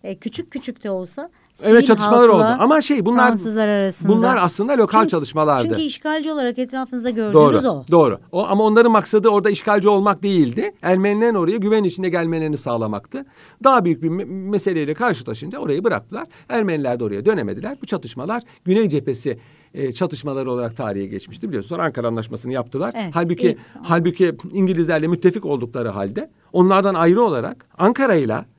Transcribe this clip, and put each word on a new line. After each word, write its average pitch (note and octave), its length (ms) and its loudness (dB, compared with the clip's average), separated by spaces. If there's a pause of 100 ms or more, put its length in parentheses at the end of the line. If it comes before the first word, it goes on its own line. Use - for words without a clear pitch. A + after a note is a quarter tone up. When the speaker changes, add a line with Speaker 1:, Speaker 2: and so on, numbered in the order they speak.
Speaker 1:
e, G3 160 -12
küçük - 320 -12
küçük - 340 -14
de G#3 60 -6
olsa F#3+ 400 -10 (320)
Speaker 2:
Evet, E3+ 80 -2
Speaker 1:
sivil A#3+ 160 10
Speaker 2:
çatışmalar A3+ 420 6
oldu. G3+ 140 6
Speaker 1:
halkla A3+ 220 2
Speaker 2:
Ama D4+ 180 4
şey, C4 220 0
bunlar, B3 240 4
Speaker 1:
Fransızlar G#3+ 400 -2
arasında. G3 440 0
Speaker 2:
bunlar A3+ 280 4
aslında G#3+ 380 0
lokal G#3+ 220 4
Speaker 1:
Çünkü, E3 100 2
Speaker 2:
çalışmalardı. D3+ 580 0
Speaker 1:
çünkü - 120 -2
işgalci D#4 520 -4
olarak B3 260 -4
etrafınızda B3+ 520 -6
gördüğünüz A3 240 -2
Speaker 2:
Doğru, D3+ 340 6
Speaker 1:
o. C#3+ 220 -4
Speaker 2:
doğru. D3 280 4 (140)
O, F#3 140 -2
ama G3+ 180 2
onların A3+ 280 6
maksadı G#3+ 360 2
orada G#3 220 2
işgalci G#3 380 0
olmak G3+ 340 2
değildi. F#3+ 600 0
Ermenilerin G#3 520 0
oraya F#3 220 0
güven G#3+ 280 0
içinde F#3 240 -4
gelmelerini E3 480 -2
sağlamaktı. A2+ 680 -6 (380)
Daha B3+ 200 4
büyük E3 180 -2
bir D#3+ 60 -2
me-, F3+ 160 -4 (260)
meseleyle E3+ 440 -2
karşılaşınca D3 640 -6
orayı D3 260 -4
bıraktılar. G#3+ 420 -4 (220)
Ermeniler D#3 520 -2
de A#2 40 -4
oraya G#2 200 -6
dönemediler. F3 580 -4
Bu - 40 -14
çatışmalar E3+ 560 -8 (220)
Güney G3+ 240 2
Cephesi, C3+ 500 -4 (360)
e, C3+ 180 -6
çatışmaları C3+ 580 -6
olarak A#2+ 260 -6
tarihe G2+ 300 -6
geçmişti. G2+ 420 -12
Biliyorsunuz G#2 220 -8
sonra E3+ 140 -4
Ankara A#2+ 240 -4
Anlaşması'nı A#2 440 -8
yaptılar. C3+ 440 -6
Speaker 1:
Evet, G3 180 -8
Speaker 2:
Halbuki, E3+ 340 0
Speaker 1:
ilk - 100 0 (240)
Speaker 2:
halbuki E3+ 520 0 (180)
İngilizlerle E3+ 560 0
müttefik F3 380 0
oldukları A#2+ 420 -4
halde G2 420 -6 (220)
onlardan F#3+ 420 2
ayrı F3 280 4
olarak E3 440 -4 (120)
Ankara'yla F#3 680 2 (140)